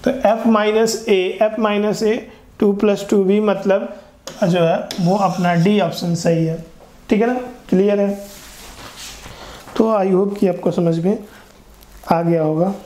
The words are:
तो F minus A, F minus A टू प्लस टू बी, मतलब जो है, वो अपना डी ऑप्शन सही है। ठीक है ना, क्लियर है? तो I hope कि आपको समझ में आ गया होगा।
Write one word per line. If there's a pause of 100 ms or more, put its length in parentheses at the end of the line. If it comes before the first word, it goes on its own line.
तो
F
minus (180)
A, (120)
F
minus
A (400)
टू
प्लस
टू
बी,
मतलब (480)
जो
है, (120)
वो
अपना
डी
ऑप्शन
सही
है। (440)
ठीक
है
ना, (280)
क्लियर
है? (1600)
तो
I
hope
कि
आपको
समझ
में (920)
आ
गया
होगा। (120)